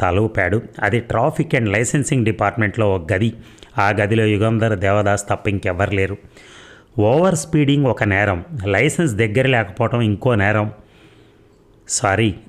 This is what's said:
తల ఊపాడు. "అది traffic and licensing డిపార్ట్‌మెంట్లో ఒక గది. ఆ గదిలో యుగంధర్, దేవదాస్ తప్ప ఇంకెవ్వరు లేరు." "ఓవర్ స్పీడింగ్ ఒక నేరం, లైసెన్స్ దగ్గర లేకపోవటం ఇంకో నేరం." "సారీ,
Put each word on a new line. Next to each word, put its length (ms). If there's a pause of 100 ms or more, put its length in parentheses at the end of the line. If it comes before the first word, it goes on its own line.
తల 200
ఊపాడు. 420 (200)
"అది 180
traffic 600
and 160
licensing 480
డిపార్ట్‌మెంట్లో 680
ఒక 180
గది. 200 (460)
ఆ 120
గదిలో 360
యుగంధర్, 520
దేవదాస్ 500
తప్ప 200
ఇంకెవ్వరు 460
లేరు." 220 (840)
"ఓవర్ 360
స్పీడింగ్ 520
ఒక 180
నేరం, 400 (220)
లైసెన్స్ 480
దగ్గర 320
లేకపోవటం 540
ఇంకో 340
నేరం." 380 (1160)
"సారీ, 460 (140)